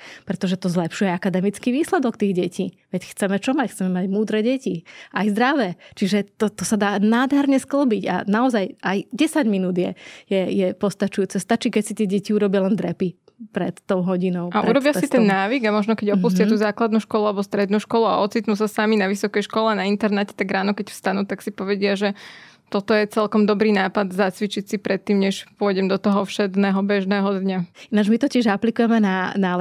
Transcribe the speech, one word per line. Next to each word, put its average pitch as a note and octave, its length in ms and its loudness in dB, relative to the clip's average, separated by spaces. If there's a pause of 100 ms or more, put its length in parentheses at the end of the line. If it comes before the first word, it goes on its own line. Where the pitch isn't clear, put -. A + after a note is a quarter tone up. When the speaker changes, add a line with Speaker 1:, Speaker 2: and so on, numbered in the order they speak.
(280)
Speaker 1:
pretože F#3 320 -2
to F#3 80 -4
zlepšuje F3 420 0
akademický F#3 600 -2
výsledok C#4 420 0
tých G3 220 0
detí. F3+ 300 -2 (260)
Veď - 240 -6
chceme G3 240 0
čo C4 160 -2
mať? C4 180 0
Chceme F#3 160 -2
mať F3+ 220 0
múdre G#3+ 320 0
deti, A#3 400 -2 (260)
aj G#3 220 0
zdravé. A#3 480 0 (160)
Čiže G3+ 420 -2
to, G#3+ 140 0
to - 100 -12
sa F#3+ 140 -2
dá G3+ 240 2
nádherne C4+ 580 4
sklbiť C4 480 0
a F3+ 100 0 (120)
naozaj G#3+ 500 0
aj F#3+ 200 -2 (120)
desať D4 380 0
minút F#3 260 0
je, F3+ 220 -2 (320)
je, G3 140 2 (120)
je G3 220 2
postačujúce. G3 640 -2
Stačí, A3+ 320 -2
keď G#3+ 100 2
si G#3 140 -4
tie G#3+ 100 0
deti G3 240 -2
urobia G3+ 320 2
len F#3+ 140 2
drepy F3 400 -4 (340)
pred F3 240 -4 (100)
tou F#3+ 160 0
hodinou, F3+ 540 -2
Speaker 2:
A G#3+ 80 0
Speaker 1:
pred - 100 2
Speaker 2:
urobia C#4 220 2
si C#4+ 160 0
ten B3+ 100 4
Speaker 1:
testom. G#3 140 4
Speaker 2:
návyk G#3+ 320 0
a G#3+ 80 2
možno G#3+ 240 0
keď G3+ 180 0
opustia F#3 300 4
Speaker 1:
Mhm. G#3 80 2
Speaker 2:
tú - 20 2
základnú G#3+ 460 2
školu G#3+ 240 -2
alebo G3+ 160 -2
strednú G3+ 400 0
školu A3+ 240 0
a F#3+ 160 2
ocitnú G#3+ 320 0
sa G#3 160 0
sami A3 260 2
na G3 140 2
vysokej G3+ 340 -2
škole, A3 300 0
na F#3+ 100 -2
internáte, G3+ 480 0
tak - 160 -4
ráno, F#3+ 240 -2
keď G3+ 220 -6
vstanú, G3 320 -2
tak G3 160 -8
si - 80 -8
povedia, G3+ 480 -2
že G3 160 0 (580)
toto G3+ 180 -2
je G#3+ 160 4
celkom G#3 400 0
dobrý G#3 240 2
nápad G3 400 0
zacvičiť G3 560 -4
si - 160 -6
predtým, G3 400 0
než G3 240 -2 (160)
pôjdem G3 240 0
do F#3+ 80 0
toho G3 320 0
všedného, G3 560 0
bežného G3 560 0
dňa. F#3+ 200 -2 (360)
Speaker 1:
Ináč G#3 160 4
my A3+ 80 4
to B3+ 80 0
tiež B3 240 2
aplikujeme A3+ 480 2
na, F#3+ 400 2
na F#3 240 0